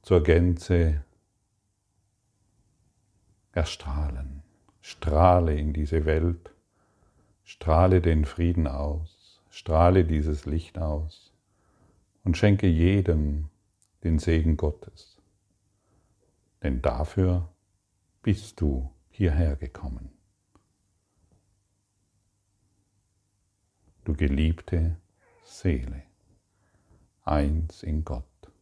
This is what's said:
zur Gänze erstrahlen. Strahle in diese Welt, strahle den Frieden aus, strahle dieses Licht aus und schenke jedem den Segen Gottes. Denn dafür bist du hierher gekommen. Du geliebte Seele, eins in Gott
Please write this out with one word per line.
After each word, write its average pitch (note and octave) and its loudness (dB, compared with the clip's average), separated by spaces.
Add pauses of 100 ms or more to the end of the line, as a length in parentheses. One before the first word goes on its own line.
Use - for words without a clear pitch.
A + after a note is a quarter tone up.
zur F2+ 4
Gänze E2+ 2 (2500)
erstrahlen. C#2 -6 (380)
Strahle E2 2
in D2+ -2
diese D2+ -2
Welt, D#2+ -2 (920)
strahle F2 2
den D#2+ 2
Frieden E2+ -2
aus, D2 -6 (400)
strahle F2 4
dieses D#2 -2
Licht D#2 -6
aus D#2 -8 (920)
und F2 0
schenke G#2 2
jedem D#2+ 2 (560)
den D#2+ 0
Segen D#2+ 2
Gottes. - -8 (1500)
Denn B1+ -2
dafür F2 0 (720)
bist - -4
du C2+ -2 (160)
hierher D#2 0
gekommen. B1 -14 (4000)
Du D#2 -4
geliebte D#2+ -2 (420)
Seele, C2 -6 (1200)
eins D2 -2
in D#2 -4
Gott - -12